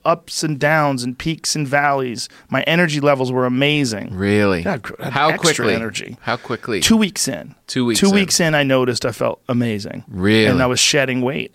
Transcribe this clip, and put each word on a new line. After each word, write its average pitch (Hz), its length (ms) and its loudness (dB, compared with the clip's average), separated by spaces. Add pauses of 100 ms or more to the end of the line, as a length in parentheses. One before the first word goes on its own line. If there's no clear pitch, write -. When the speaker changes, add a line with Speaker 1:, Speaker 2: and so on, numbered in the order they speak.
Speaker 1:
ups - 380 -2
and 151 160 -2
downs 147 460 2
and 127 120 -6
peaks - 380 -4
and 151 140 -2
valleys. 135 600 0 (220)
My 135 120 0
energy 160 360 2
levels 135 320 2
were 127 160 0
amazing. 127 720 0
Speaker 2:
Really? 101 460 2
Speaker 1:
Yeah, 156 160 -2
gr-, - 200 -12
I - 60 -10
had 135 80 -6
Speaker 2:
How 143 160 2
Speaker 1:
extra 160 260 2
Speaker 2:
quickly? 110 220 0
Speaker 1:
energy. 110 460 -8
Speaker 2:
How 117 160 -2
quickly? 110 420 -6
Speaker 1:
Two 226 160 6
weeks 190 320 0
in. 90 260 -10 (140)
Speaker 2:
Two 127 160 -2
weeks 117 160 0
Speaker 1:
Two 196 80 4
Speaker 2:
in. 196 60 4
Speaker 1:
weeks 190 260 2
in, 156 160 2
I 143 80 2
noticed 131 420 0
I 113 60 -4
felt 117 360 -4
amazing. 117 600 -2
Speaker 2:
Really? 107 380 2
Speaker 1:
And 127 140 0
I 127 60 2
was 123 140 0
shedding 131 420 0
weight. 135 320 -4